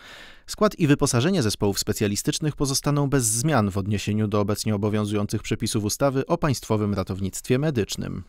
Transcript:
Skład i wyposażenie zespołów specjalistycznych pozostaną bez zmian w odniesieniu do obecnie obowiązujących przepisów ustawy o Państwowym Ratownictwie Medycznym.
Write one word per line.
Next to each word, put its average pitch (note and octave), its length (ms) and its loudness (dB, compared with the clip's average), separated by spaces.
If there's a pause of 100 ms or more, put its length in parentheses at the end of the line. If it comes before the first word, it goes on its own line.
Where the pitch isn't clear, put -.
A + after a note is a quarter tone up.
(480)
Skład - 320 0
i D#3+ 80 4
wyposażenie C#3+ 560 4
zespołów G2+ 360 0
specjalistycznych A2 760 -2
pozostaną C#3+ 540 0
bez C3 160 2
zmian A#2 440 2
w F#2 80 -4
odniesieniu G#2 500 0
do G#2 140 2
obecnie G#2 340 0
obowiązujących G#2 640 -2
przepisów A2 420 -2
ustawy C3 420 0
o E3+ 120 0
Państwowym G#2+ 560 0
Ratownictwie F#2+ 640 -2
Medycznym. G2 680 -2